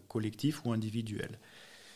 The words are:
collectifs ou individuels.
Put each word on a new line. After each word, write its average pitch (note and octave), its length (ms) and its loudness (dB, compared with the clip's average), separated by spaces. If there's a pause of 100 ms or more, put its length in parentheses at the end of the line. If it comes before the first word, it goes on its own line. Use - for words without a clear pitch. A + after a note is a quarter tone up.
collectifs A2 600 2
ou A#2 60 6
individuels. A2 640 0 (580)